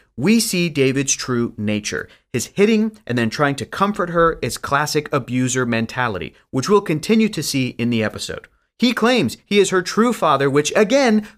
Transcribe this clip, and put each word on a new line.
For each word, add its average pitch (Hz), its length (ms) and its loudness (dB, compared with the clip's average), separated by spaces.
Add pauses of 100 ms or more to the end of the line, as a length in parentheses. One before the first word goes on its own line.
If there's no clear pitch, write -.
(160)
we 202 240 2
see 175 300 0
David's 135 440 0
true 120 440 -2
nature. 104 500 -4 (240)
His 123 160 -4
hitting 214 580 2
and 143 120 -2
then 113 120 0
trying 139 260 0
to - 100 -8
comfort 196 460 -2
her 165 300 2
is 123 160 -6
classic 147 560 -2
abuser 127 520 -2
mentality, 113 680 -4 (160)
which 131 200 -2
we'll 208 120 6
continue 208 480 0
to 160 140 -6
see 127 260 -2
in 120 200 -4
the 113 140 0
episode. - 440 -8 (320)
He 247 140 2
claims 220 520 0
he 202 140 2
is 185 120 2
her 185 100 2
true 220 320 0
father, 143 360 2
which, 147 280 0
again, 214 500 2 (100)